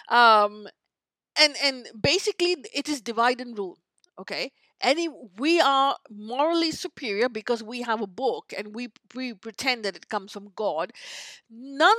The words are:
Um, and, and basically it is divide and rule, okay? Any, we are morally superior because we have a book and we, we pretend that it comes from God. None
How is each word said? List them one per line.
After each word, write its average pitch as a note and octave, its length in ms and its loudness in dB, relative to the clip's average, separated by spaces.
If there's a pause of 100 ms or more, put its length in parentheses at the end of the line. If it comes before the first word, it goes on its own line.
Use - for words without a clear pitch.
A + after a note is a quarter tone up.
Um, G#3+ 600 6 (720)
and, D4 220 6
and C4 240 -2 (120)
basically F4 580 0 (180)
it C#4+ 140 -4
is D4 120 -4
divide A#3 400 0
and A#3 160 -12
rule, G3 220 -8 (400)
okay? F#3+ 320 -8 (300)
Any, D#4+ 280 2 (280)
we D#4+ 240 2
are C4+ 360 4 (120)
morally C#4+ 640 0
superior B3 580 -4
because A3 360 -4
we A#3+ 180 -8
have A#3 180 -2
a G#3+ 60 -2
book F#3 500 -4
and G#3 180 -10
we, A#3+ 140 -8 (260)
we B3 200 -6
pretend A#3 500 -4
that F#3+ 120 -4
it - 120 -20
comes G3 240 -6
from G3+ 220 -14
God. F#3 380 -2 (580)
None C#4 480 4